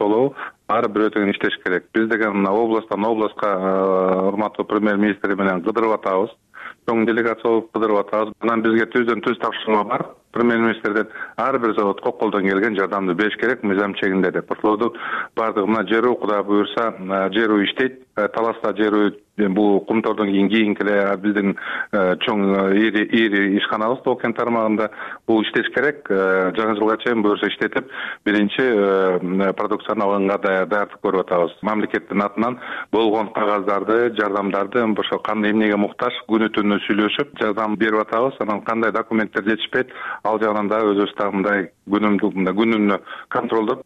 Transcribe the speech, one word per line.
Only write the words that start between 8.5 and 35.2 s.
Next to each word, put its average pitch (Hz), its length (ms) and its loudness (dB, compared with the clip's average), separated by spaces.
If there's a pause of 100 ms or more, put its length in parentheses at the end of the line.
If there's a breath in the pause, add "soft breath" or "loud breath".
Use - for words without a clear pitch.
бизге 113 240 2
түздөн 117 400 0
түз 117 160 -2
тапшырма 107 420 -2
бар. 120 220 -4 (260)
Премьер-министрден 113 760 0 (280 loud breath)
ар 131 220 0
бир 113 180 0
заводко 104 360 0
колдон 101 340 -2
келген 98 300 2
жардамды 95 380 0
бериш 101 220 0
керек, 123 280 -2
мыйзам 101 300 0
чегинде 95 360 0
деп. 85 220 -6
Ошолорду 107 420 0 (400 loud breath)
баардыгы 107 320 0
мына 110 220 0
жер 113 180 2
уу, 123 80 2
Кудай 101 300 -2
буйруса, 104 560 0
мына 95 340 -2
жер 110 160 2
уу 104 140 4
иштейт. 127 400 -4 (120)
Э, 104 120 0
Таласта 113 480 -2
жер 104 180 2
уу, 104 160 4 (280)
э, 104 100 2
бул 101 320 4
Кумтордон 110 480 0
кийин, 98 200 2
кийинки 104 340 2
эле 101 340 2
биздин, 98 400 0 (360 loud breath)
э, 92 240 2
чоң, 101 380 0
э, 98 220 2
ири, 107 340 2
ири 101 480 2
ишканабыз 113 460 -2
Токен 120 300 -2
тармагында. 110 560 0 (360 loud breath)
Бул 110 160 4
иштеш 113 320 -2
керек. 143 360 -2
Э, 95 440 2
жаңы 110 240 0
жылга 107 200 2
чейин 117 240 0
буюрса 104 260 2
иштетип, - 420 -4 (340 loud breath)
биринчи, 104 360 2
э, 95 920 2
продукцияны 104 500 -2
алганга 98 340 2
дая-, 95 280 0
даярдык 101 360 -2
көрүп 92 240 2
атабыз. 87 240 2 (120)
Мамлекеттин 104 600 -2
атынан 117 360 -2 (340 loud breath)
болгон 110 400 2
кагаздарды, 104 840 0
жардамдарды, 101 640 0 (200)
ошо 101 200 -2
кандай, 107 320 -2